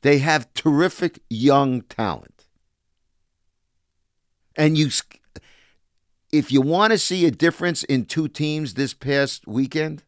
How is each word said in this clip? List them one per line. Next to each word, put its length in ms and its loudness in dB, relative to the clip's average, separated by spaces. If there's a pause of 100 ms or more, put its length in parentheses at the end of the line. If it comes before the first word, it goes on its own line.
they 160 4
have 340 -2
terrific 640 0 (120)
young 500 2
talent. 640 -8 (2000)
And 220 2
you, 120 2 (1400)
if 200 0
you 100 4
want 300 2
to 60 2
see 280 0
a 60 4
difference 520 -2
in 220 -2
two 220 -4
teams 460 -6
this 200 -4
past 540 -4
weekend 600 -4